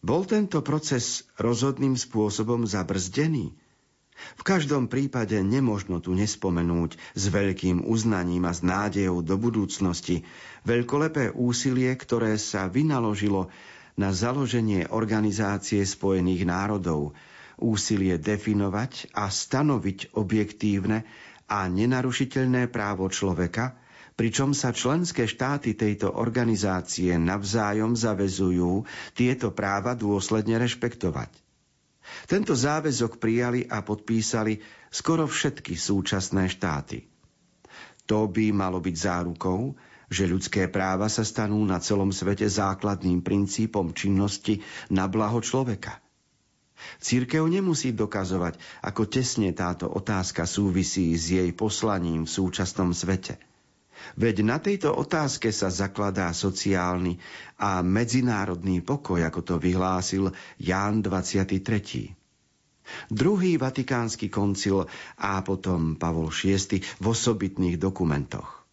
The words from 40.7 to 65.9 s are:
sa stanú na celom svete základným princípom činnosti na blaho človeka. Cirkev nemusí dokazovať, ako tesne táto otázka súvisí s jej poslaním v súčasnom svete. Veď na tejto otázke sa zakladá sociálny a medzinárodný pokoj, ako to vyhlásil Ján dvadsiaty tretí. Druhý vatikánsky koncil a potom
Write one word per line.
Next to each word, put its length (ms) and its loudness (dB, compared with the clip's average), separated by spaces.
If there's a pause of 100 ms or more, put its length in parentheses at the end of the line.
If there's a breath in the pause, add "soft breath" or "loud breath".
sa 160 0
stanú 400 0
na 160 2
celom 320 2
svete 320 0
základným 800 0
princípom 720 0
činnosti 640 0 (320 loud breath)
na 160 2
blaho 320 0
človeka. 640 -4 (960 loud breath)
Cirkev 480 2
nemusí 480 2
dokazovať, 640 -2 (240 loud breath)
ako 240 0
tesne 480 0
táto 320 -2
otázka 560 -2
súvisí 720 2
s 160 0
jej 240 4
poslaním 720 0
v 60 -6
súčasnom 580 0
svete. 480 -2 (800 loud breath)
Veď 240 4
na 160 2
tejto 320 0
otázke 640 0
sa 160 0
zakladá 640 -2
sociálny 880 0 (320 loud breath)
a 320 0
medzinárodný 960 2
pokoj, 400 0
ako 240 -2
to 160 0
vyhlásil 720 2 (240 loud breath)
Ján 480 0
dvadsiaty 560 0
tretí. 480 -4 (960 loud breath)
Druhý 560 4
vatikánsky 640 -2
koncil 640 0 (240 loud breath)
a 320 -2
potom 480 0